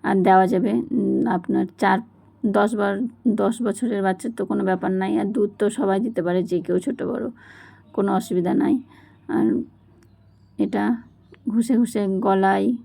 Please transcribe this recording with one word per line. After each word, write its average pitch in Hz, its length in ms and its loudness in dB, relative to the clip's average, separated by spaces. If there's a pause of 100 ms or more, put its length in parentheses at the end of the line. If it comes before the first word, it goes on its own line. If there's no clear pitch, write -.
আর 202 120 0
দেওয়া 185 320 6
যাবে, 202 260 0
উম, 226 540 0
আপনার 190 380 0 (120)
চার, 190 220 2 (460)
দশ 208 300 2
বার, 202 260 -2 (260)
দশ 214 340 0
বছরের 208 420 -2
বাচ্চার 190 280 -2
তো 202 140 -4
কোনো 208 180 -2
ব্যাপার 185 280 0
নাই। 190 280 0
আর 202 60 -2
দুধ 208 240 0 (100)
তো 208 100 2
সবাই 196 300 0
দিতে 226 220 -2
পারে, 175 220 0
যে 175 180 -2
কেউ, 175 180 -2
ছোট - 240 -6
বড়, - 260 -6 (640)
কোনো 196 220 0
অসুবিধা 180 380 -2
নাই। - 260 2 (480)
আর - 360 0 (920)
এটা 208 380 0 (540)
ঘষে 226 280 2
ঘষে 226 300 0
গলায় 196 680 2 (120)